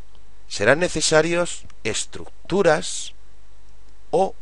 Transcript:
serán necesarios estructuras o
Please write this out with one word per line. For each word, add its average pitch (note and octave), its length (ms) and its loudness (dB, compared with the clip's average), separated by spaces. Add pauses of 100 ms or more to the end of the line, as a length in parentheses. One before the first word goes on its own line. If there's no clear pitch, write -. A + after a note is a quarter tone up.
(480)
serán B2+ 320 4
necesarios E3+ 840 2 (180)
estructuras - 1300 0 (960)
o F#3 300 2